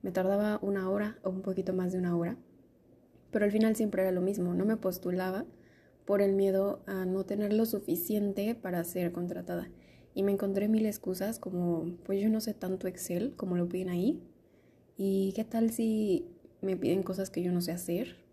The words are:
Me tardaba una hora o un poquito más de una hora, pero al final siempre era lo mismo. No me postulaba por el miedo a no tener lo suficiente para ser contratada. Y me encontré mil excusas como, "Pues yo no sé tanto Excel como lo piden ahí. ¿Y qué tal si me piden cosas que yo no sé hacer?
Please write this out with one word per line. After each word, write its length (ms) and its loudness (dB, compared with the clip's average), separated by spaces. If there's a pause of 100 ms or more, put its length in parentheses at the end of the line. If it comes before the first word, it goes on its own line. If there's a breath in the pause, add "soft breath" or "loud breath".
Me 100 -6
tardaba 520 2
una 260 0
hora 320 -2
o 80 -4
un 140 -6
poquito 300 -2
más 180 0
de 80 0
una 180 2
hora, 200 -2 (920)
pero 160 2
al 60 4
final 240 4
siempre 260 0
era 100 2
lo 100 0
mismo. 340 0
No 100 2
me 120 2
postulaba 680 -2 (600 loud breath)
por 180 4
el 100 4
miedo 540 2
a 180 -4
no 200 -2
tener 280 0
lo 140 4
suficiente 880 -2
para 300 -4
ser 260 -2
contratada. 580 -6 (460 loud breath)
Y 80 0
me 80 4
encontré 360 0
mil 200 4
excusas 500 -4
como, 480 0 (200)
"Pues 140 0
yo 100 4
no 120 2
sé 140 -4
tanto 320 -4
Excel 480 -4
como 200 -2
lo 140 2
piden 200 -2
ahí. 340 0 (760 soft breath)
¿Y 380 2
qué 80 -2
tal 260 2
si 560 2 (360)
me 140 0
piden 280 2
cosas 260 -4
que 120 -4
yo 100 0
no 100 2
sé 100 -4
hacer? 460 -4 (160)